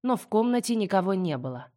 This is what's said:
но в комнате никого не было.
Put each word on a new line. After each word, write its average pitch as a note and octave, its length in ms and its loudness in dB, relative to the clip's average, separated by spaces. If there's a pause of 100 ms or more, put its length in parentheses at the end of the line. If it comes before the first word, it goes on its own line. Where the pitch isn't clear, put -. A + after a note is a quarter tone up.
но B3 140 2
в - 100 -10
комнате A#3+ 480 2
никого G3 380 2
не F3 240 0
было. B2 400 -10